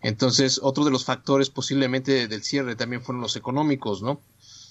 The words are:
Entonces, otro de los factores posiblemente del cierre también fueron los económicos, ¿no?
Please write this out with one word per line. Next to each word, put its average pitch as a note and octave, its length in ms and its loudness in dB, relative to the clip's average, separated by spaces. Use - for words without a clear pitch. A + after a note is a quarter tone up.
Entonces, B2+ 600 2
otro C#3 220 2
de D3 60 4
los B2+ 160 0
factores C3+ 420 2
posiblemente C3 800 0
del G#2+ 140 -6
cierre C3 340 -2
también A#2+ 240 -4
fueron B2 220 -6
los A2 140 -4
económicos, B2+ 640 -2
¿no? C3+ 180 -4